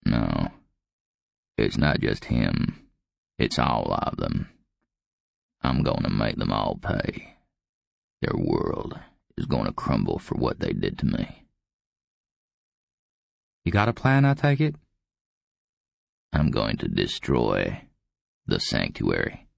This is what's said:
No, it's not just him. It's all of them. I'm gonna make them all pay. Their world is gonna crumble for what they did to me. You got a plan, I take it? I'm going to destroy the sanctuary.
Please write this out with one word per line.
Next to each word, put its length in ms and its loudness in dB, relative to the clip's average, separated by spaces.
No, 440 2
it's 220 0
not 220 2
just 260 -2
him. 600 0
It's 200 0
all 340 2
of 140 -4
them. 320 -2
I'm 200 2
gonna 280 0
make 260 0
them 160 -2
all 280 0
pay. 560 -4
Their 140 -2
world 600 -2
is 100 -4
gonna 260 -2
crumble 460 0
for 180 -6
what 240 -2
they 120 -2
did 260 -2
to 80 -2
me. 400 -2
You 80 -2
got 160 4
a 40 0
plan, 320 4
I 100 6
take 260 2
it? 160 0
I'm 180 4
going 280 0
to 100 -2
destroy 920 0
the 140 0
sanctuary. 960 -2